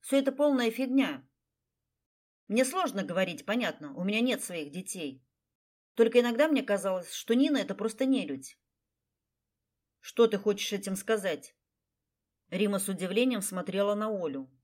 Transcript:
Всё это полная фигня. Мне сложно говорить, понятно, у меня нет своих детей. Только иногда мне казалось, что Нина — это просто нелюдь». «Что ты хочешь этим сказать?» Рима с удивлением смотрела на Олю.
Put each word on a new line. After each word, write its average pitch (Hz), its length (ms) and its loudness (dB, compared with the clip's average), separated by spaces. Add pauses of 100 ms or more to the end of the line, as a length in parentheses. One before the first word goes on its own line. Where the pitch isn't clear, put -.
Всё - 180 2
это 269 140 2
полная 269 380 2
фигня. 240 560 0 (1200)
Мне 233 160 2
сложно 262 400 -2
говорить, 175 420 -2
понятно, 190 480 -4
у 175 100 -6
меня 208 160 0
нет 240 220 0
своих 156 300 -8
детей. 165 520 -10 (720)
Только 226 260 6
иногда 240 280 2
мне 269 140 2
казалось, 185 500 -2
что - 220 -2
Нина — 285 240 4
это 196 160 -2
просто 220 320 -2
нелюдь». 233 520 -2 (1400)
«Что - 260 2
ты 214 120 0
хочешь 208 340 -2
этим 196 240 -6
сказать?» 190 600 -4 (920)
Рима 196 300 0
с 196 100 -4
удивлением 196 520 0
смотрела 190 540 -2
на 214 140 -2
Олю. 156 420 -6 (140)